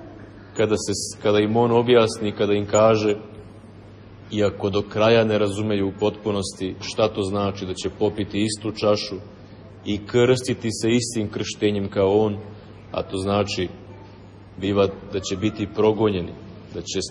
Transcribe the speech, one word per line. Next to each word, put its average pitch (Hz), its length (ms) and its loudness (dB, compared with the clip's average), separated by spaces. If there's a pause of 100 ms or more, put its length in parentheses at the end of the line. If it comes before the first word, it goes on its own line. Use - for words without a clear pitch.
(580)
kada 107 180 2
se, - 460 -4
kada 104 180 4
im 107 180 2
on 120 140 4
objasni, 117 600 4
kada 104 220 0
im 104 120 0
kaže, 107 500 4 (1160)
iako 101 380 0
do 101 120 0
kraja 113 420 4
ne 110 140 2
razumeju 101 500 0
u 98 120 -6
potpunosti 101 800 -2
šta - 280 0
to 107 140 -4
znači 101 440 -2
da 92 80 -6
će 92 160 -6 (100)
popiti 104 440 -2
istu 110 280 -4
čašu 104 440 0 (680)
i 101 200 -4
krstiti 123 680 2
se 113 180 -2
istim 117 420 0
krštenjem 104 580 -2
kao 98 300 2
on, 104 180 0 (540)
a - 120 -4
to 98 140 -8
znači 101 500 0 (920)
biva 98 260 4 (260)
da 98 60 -2
će 92 180 -6
biti 107 380 -2
progonjeni, 104 580 2 (400)
da 87 80 -8
će - 300 -4